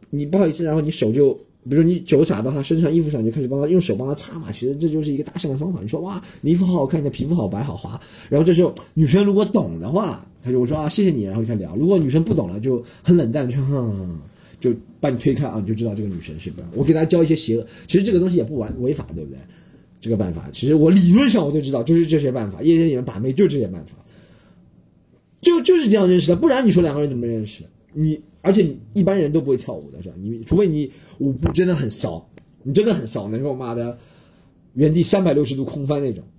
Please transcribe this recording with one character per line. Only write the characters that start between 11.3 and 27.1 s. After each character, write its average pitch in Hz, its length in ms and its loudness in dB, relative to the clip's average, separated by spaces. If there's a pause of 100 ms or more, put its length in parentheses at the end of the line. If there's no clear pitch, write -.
后 113 60 -2
就 113 80 -4
开 117 60 -4
始 101 60 -2
聊。 82 160 -10
如 143 100 0
果 196 100 4
女 151 140 2
生 160 120 2
不 190 120 0
懂 104 160 -2
了， 101 100 -8
就 127 240 -2 (180)
很 175 140 6
冷 123 160 2
淡， 139 160 -2
就， 123 160 -4
哼， 104 540 -4 (420)
就 123 140 0 (260)
把 147 80 0
你 127 80 -2
推 139 160 0
开 139 140 -2
啊， 110 120 -6
你 98 80 -6
就 110 80 -2
知 113 120 -4
道 104 80 -4
这 104 80 -6
个 104 80 -6
女 87 100 -8
生 80 180 -14
是 85 120 -12
不 87 100 -14
是？ 85 140 -14
我 135 100 0
给 156 80 4
大 160 80 4
家 160 60 2
教 170 180 4
一 - 20 0
些 160 80 2
邪 113 220 -2
恶， 120 100 -4 (220)
其 - 80 2
实 196 80 4
这 226 80 0
个 175 80 4
东 185 80 2
西 175 80 0
也 151 80 2
不 135 140 -8
完， 110 120 -6 (120)
违 131 100 0
法， - 220 -6
对 80 100 -10
不 69 60 -14
对？ 65 80 -16 (640)
这 113 80 -6
个 113 80 0
办 90 160 -2
法， 80 180 -12
其 - 140 -6
实 147 80 2
我 160 160 6
理 180 240 8
论 262 160 6
上 190 160 2
我 143 40 -2
就 151 120 -2
知 135 100 -6
道， 123 100 -2
就 165 140 2
是 170 100 4
这 156 120 2
些 139 120 0
办 113 200 -4
法， 95 100 -14
夜 160 160 4
店 165 100 4
里 156 60 0
面 123 100 -2
把 117 160 -10
妹 127 140 -4
就 175 160 4
这 143 100 0
些 113 80 -2
办 90 200 -10
法， - 100 -20 (1400)
就， 339 220 4
就 359 160 4
是 277 100 2
这 208 80 6
样 196 100 4
认 180 140 4
识 147 80 -2
的， 175 80 4
不 247 100 0
然 262 200 4
你 208 40 6
说 175 120 4
两 151 120 0
个 147 60 -2
人 147 80 0
怎 131 80 -4